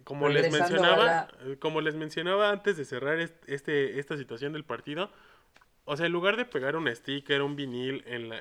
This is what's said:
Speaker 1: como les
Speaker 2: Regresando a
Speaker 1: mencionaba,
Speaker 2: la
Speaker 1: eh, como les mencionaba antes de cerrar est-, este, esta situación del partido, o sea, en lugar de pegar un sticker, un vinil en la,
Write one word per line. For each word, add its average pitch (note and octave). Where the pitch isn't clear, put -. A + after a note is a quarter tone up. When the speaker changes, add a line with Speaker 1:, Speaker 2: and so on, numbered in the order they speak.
Speaker 1:
como C#3+
les C#3+
Speaker 2:
Regresando D#3+
a F#3+
Speaker 1:
mencionaba, F#3
Speaker 2:
la C#3
Speaker 1:
eh, C#3
como D#3
les D#3
mencionaba E3+
antes G3+
de C#3+
cerrar C#3
est-, E3
este, C#3
esta D3
situación C3
del D3+
partido, D3
o D3
sea, E3
en E3+
lugar F#3+
de B3
pegar C#3+
un E3
sticker, C#3
un C#3+
vinil C3
en A#2
la, A2